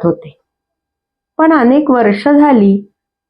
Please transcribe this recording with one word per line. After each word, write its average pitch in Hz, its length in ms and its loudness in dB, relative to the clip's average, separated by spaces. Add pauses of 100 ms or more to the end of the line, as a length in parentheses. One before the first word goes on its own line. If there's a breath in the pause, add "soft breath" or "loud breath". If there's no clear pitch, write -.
होते, - 360 -8 (1000)
पण 320 140 2
अनेक 285 380 0
वर्ष 226 380 -2
झाली 247 640 0 (380)